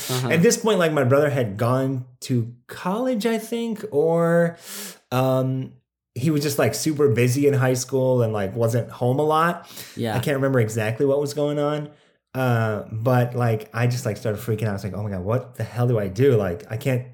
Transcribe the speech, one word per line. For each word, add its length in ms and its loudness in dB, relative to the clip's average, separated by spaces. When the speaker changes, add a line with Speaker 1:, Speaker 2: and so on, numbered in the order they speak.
Speaker 1:
Uh-huh. 200 -4
Speaker 2:
At 120 2
this 160 4
point, 220 2
like, 140 2
my 100 2
brother 260 4
had 280 -2
gone 480 0
to 320 -2
college, 580 -4
I 120 2
think, 540 -6
or, 680 2
um, 600 0
he 160 0
was 100 2
just, 160 -2
like, 160 2
super 360 2
busy 380 2
in 60 4
high 220 2
school 480 0
and, 100 0
like, 220 -4
wasn't 340 0
home 300 0
a 40 2
lot. 460 2
Speaker 1:
Yeah. 200 -2
Speaker 2:
I 40 0
can't 180 0
remember 240 2
exactly 440 0
what 140 2
was 140 -4
going 260 -2
on. 300 -2
Uh, 600 0
but, 420 2
like, 380 0
I 140 0
just, 180 -2
like, 100 -2
started 260 -4
freaking 220 -2
out. 60 -2
I 40 -4
was 120 -8
like, 80 -6
"Oh 100 -6
my 60 -6
God, 160 -6
what 300 -4
the 100 -6
hell 220 -2
do 120 2
I 80 -2
do? 300 4
Like, 340 -2
I 60 -6
can't 360 -2